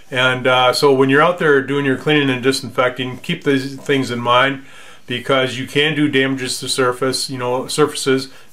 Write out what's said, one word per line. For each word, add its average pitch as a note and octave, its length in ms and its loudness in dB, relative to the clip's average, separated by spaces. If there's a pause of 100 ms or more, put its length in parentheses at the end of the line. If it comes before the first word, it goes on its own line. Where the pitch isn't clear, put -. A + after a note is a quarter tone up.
And, B2+ 380 0
uh, B2+ 260 4
so D3 180 4
when C3+ 180 4
you're C#3 120 4
out F3 160 2
there C#3+ 240 4
doing C#3 240 -4
your C3 120 0
cleaning D3 340 2
and B2+ 100 -4
disinfecting, B2 760 -2
keep - 260 -8
these C#3 320 -2
things C3+ 340 -2
in A#2+ 100 -6
mind, B2+ 440 2 (420)
because B2+ 540 -2
you C3 80 -8
can D3 280 0
do D3 120 2
damages C3 540 -2
to C3 80 -8
surface, B2+ 600 -2
you C3 80 -8
know, B2+ 300 -4
surfaces, C3+ 640 0 (220)